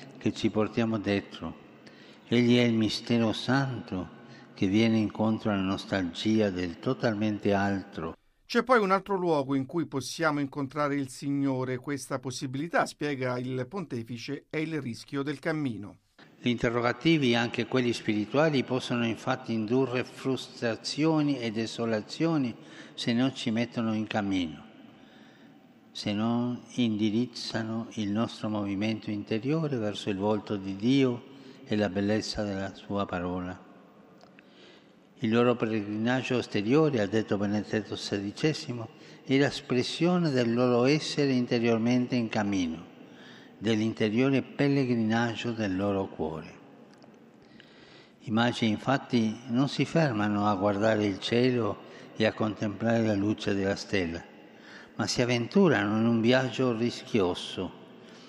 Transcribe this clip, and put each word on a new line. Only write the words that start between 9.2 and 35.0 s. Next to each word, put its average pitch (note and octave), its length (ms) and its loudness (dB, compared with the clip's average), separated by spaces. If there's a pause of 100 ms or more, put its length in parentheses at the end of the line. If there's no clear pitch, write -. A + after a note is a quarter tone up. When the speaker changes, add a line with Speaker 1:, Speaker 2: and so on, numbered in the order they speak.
Speaker 2:
in C3+ 100 0
cui D3+ 220 -4
possiamo C#3+ 540 -2
incontrare C#3+ 560 -4
il C#3 120 -4
Signore. C3+ 720 -2
Questa C#3 400 -6
possibilità, C#3+ 640 -2
spiega B2+ 540 -4
il B2+ 300 -4
pontefice, B2+ 840 -8
è D3+ 60 -6
il D#3+ 240 -4
rischio B2+ 420 -6
del C#3 160 -4
cammino. A#2+ 600 -4 (380)
Speaker 1:
Gli - 120 -2
interrogativi, A#2+ 880 4
anche A#2 300 0
quelli B2 260 2
spirituali, B2 720 2
possono B2 420 -2
infatti A#2+ 460 -4
indurre A#2+ 500 0
frustrazioni C#3 1400 -2
e A#2 140 -4
desolazioni A2+ 1000 0 (420)
se - 180 -2
non C3 240 2
ci - 160 -2
mettono A2+ 420 0
in G#2+ 140 -2
cammino, F#2+ 560 -2 (1300)
se - 200 -4
non A#2 480 0 (140)
indirizzano A2+ 1160 0
il G#2 200 -4
nostro A2+ 380 -2
movimento G#2 640 -2
interiore C3 640 -2
verso G#2+ 340 -4
il G2 60 -2
volto G#2 400 0
di G2 180 -6
Dio B2 480 2 (440)
e A2 100 0
la G#2 120 2
bellezza G2+ 540 0
della G2 320 -6
sua G2+ 320 -4
parola. F2+ 600 -6 (1500)